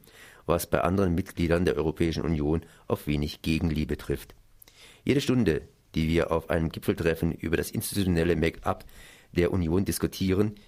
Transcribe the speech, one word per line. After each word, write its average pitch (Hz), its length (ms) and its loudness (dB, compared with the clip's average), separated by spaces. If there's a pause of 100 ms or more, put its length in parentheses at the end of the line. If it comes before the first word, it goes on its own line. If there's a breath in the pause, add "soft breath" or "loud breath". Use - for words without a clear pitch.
(460 loud breath)
was 85 240 0
bei - 120 2
anderen 90 340 2
Mitgliedern 85 500 0
der 76 100 2
Europäischen 80 480 0
Union 78 400 0 (240 loud breath)
auf - 200 -4
wenig 73 340 -2
Gegenliebe 76 560 -2
trifft. - 360 -8 (720 loud breath)
„Jede 135 180 2
Stunde, 101 400 2 (340)
die 80 120 0
wir 82 240 2
auf 82 180 -2
einem 80 200 0
Gipfeltreffen 82 640 0
über 80 240 -4
das - 140 -4
institutionelle 87 640 0
Make-up 82 500 -2 (480 loud breath)
der 87 180 2
Union 90 340 0
diskutieren, 95 680 0 (120 loud breath)